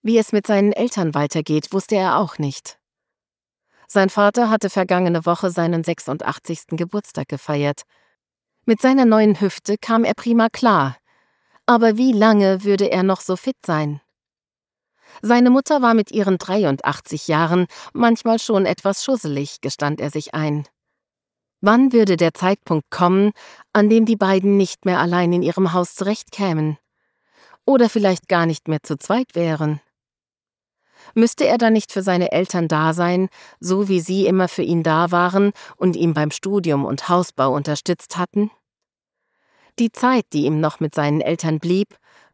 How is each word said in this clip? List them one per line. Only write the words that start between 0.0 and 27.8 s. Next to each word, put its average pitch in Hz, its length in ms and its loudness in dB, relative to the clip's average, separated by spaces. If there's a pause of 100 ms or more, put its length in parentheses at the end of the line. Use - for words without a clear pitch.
Wie 226 160 2
es 220 140 0
mit 208 160 0
seinen 202 240 2
Eltern 190 420 -2
weitergeht, 151 600 -2
wusste 190 220 -2
er 185 220 2
auch 175 200 -4
nicht. - 420 -8 (1080)
Sein 196 220 2
Vater 208 400 2
hatte 214 200 0
vergangene 180 560 0
Woche 175 260 0
seinen 170 320 -2
sechsundachtzigsten - 960 -8
Geburtstag 170 500 -8
gefeiert. 143 540 -4 (840)
Mit 220 160 0
seiner 262 220 4
neuen 214 380 4
Hüfte 202 360 -4
kam 226 280 0
er - 80 0
prima 233 340 0
klar. 175 480 0 (680)
Aber 226 320 4
wie 254 160 2
lange 202 500 4
würde 202 260 2
er 185 140 0
noch 190 160 0
so - 160 -4
fit 262 300 -6
sein? 151 340 -4 (1200)
Seine 240 280 4
Mutter 269 320 2
war 233 120 4
mit 220 180 0
ihren 190 260 0
dreiundachtzig 156 880 -4
Jahren 170 400 0 (240)
manchmal 233 480 0
schon 196 260 0
etwas - 380 -4
schusselig, 143 560 -4
gestand 147 400 -4
er 143 100 -6
sich 151 240 -8
ein. 151 320 -4 (920)
Wann 240 320 4
würde 214 240 4
der 165 180 2
Zeitpunkt 180 560 -2
kommen, 190 440 2 (400)
an 208 160 4
dem 226 160 4
die 226 100 0
beiden 196 400 2
nicht 196 300 0
mehr 185 140 0
allein 175 340 0
in 175 100 0
ihrem 170 300 0
Haus 180 220 -2
zurechtkämen? 170 840 -4 (880)
Oder 240 240 4